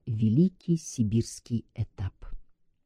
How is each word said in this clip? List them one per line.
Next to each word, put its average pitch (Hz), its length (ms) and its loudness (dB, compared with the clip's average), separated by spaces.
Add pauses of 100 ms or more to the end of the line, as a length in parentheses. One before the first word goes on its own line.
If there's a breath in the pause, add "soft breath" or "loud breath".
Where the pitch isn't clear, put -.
"Великий 127 720 2
сибирский 113 880 -2 (100)
этап". - 400 -6 (720)